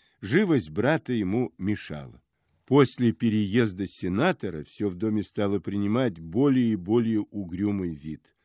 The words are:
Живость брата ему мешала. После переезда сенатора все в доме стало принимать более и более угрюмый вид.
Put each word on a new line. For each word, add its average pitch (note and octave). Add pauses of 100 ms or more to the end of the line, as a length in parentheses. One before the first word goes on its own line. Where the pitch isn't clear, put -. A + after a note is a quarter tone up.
(200)
Живость B2+
брата B2+
ему A2
мешала. D#2 (460)
После B2+
переезда G#2
сенатора G2
все -
в F2+
доме G#2+
стало G2+
принимать G2+
более A#2
и G#2+
более A2
угрюмый G2
вид. D2+ (100)